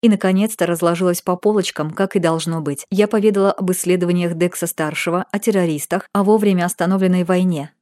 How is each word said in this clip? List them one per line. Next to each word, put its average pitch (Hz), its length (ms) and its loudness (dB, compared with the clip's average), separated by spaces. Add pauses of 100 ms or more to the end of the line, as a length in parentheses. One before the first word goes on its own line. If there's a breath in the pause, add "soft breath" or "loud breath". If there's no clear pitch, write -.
и, 240 80 4
наконец-то, 202 580 0
разложилась 175 560 0
по 180 120 -2
полочкам, 185 560 -2
как 196 240 -4
и 196 60 0
должно 165 400 0
быть. 143 280 -6
Я 208 200 2
поведала 202 420 2
об 185 220 -2
исследованиях 180 400 0
Декса-старшего, 170 1200 -2
о 202 60 -2
террористах, 175 720 -2
о 202 100 2
вовремя 202 440 2
остановленной 185 580 0
войне, 180 460 0 (120)